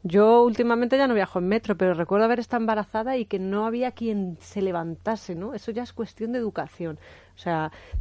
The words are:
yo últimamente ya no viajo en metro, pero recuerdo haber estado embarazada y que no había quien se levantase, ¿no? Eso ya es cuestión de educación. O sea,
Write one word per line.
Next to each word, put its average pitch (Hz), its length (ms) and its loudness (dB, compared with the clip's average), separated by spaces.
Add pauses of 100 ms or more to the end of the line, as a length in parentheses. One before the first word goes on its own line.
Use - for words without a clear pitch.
yo 214 400 6
últimamente 240 520 2
ya 269 120 4
no 240 80 2
viajo 190 240 0
en 180 80 -2
metro, 208 280 0
pero 185 200 2
recuerdo 185 300 2
haber 233 140 2
estado 240 220 -4
embarazada 220 560 -2
y 233 80 -2
que 196 140 -4
no 196 260 -2
había 240 280 -2
quien 202 460 -4
se - 220 -8
levantase, 180 720 -4
¿no? 196 220 -10
Eso 214 160 -10
ya 220 120 -6
es 240 100 -14
cuestión 226 400 -8
de 254 60 -2
educación. 165 600 -6 (360)
O - 60 -20
sea, 160 300 -2 (300)